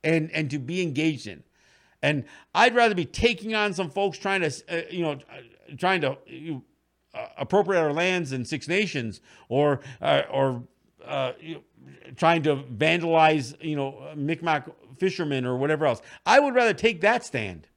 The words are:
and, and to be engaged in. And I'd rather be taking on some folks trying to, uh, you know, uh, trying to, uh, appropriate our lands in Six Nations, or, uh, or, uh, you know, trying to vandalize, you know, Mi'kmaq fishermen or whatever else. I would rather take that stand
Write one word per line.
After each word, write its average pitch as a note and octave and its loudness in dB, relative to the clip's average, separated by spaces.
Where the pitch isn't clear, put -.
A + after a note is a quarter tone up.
and, D#3+ 2
and D#3 -2
to D3 -4
be E3 -4
engaged D3+ -2
in. F2 -14
And C#3+ 0
I'd A#3 6
rather A#3 4
be F3 -2
taking A3 -2
on G#3 0
some E3+ -4
folks G3 -2
trying G3 -2
to, D#3 -2
uh, E3 -4
you F3 -6
know, D#3 -2
uh, C3+ -16
trying F#3 0
to, C3+ -2
uh, G#3+ -10
appropriate F#3 2
our D3+ 0
lands F3 0
in B2+ -4
Six C#3+ -6
Nations, D3+ -2
or, C#3 2
uh, C#3+ 2
or, C3 0
uh, C3+ -4
you D#3+ -12
know, - -16
trying E3 4
to C#3+ 2
vandalize, D#3 2
you D3+ -4
know, C#3 -6
Mi'kmaq D#3 -2
fishermen D3+ -2
or B2+ -2
whatever D3+ 0
else. A#2+ 0
I A#3 8
would C#4 2
rather A#3 4
take A3 0
that A#3 2
stand F#2+ -8